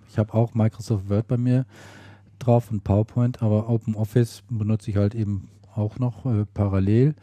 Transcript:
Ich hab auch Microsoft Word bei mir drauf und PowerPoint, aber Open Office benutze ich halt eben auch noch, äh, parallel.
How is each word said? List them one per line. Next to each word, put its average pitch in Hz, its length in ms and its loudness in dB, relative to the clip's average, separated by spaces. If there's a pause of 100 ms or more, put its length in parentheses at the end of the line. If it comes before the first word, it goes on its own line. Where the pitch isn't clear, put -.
Ich - 100 -4
hab 107 160 -2
auch 113 200 0
Microsoft 107 560 -2
Word 101 180 0
bei 123 80 0
mir 123 280 0 (760)
drauf 120 320 2
und 104 100 -4
PowerPoint, 120 580 0
aber 107 280 2
Open 113 260 -2
Office 110 560 -2
benutze 107 400 -4
ich 101 60 -4
halt 101 180 2
eben 101 340 -4 (280)
auch 107 240 -4
noch, 123 260 -6
äh, 104 180 0 (100)
parallel. 104 680 2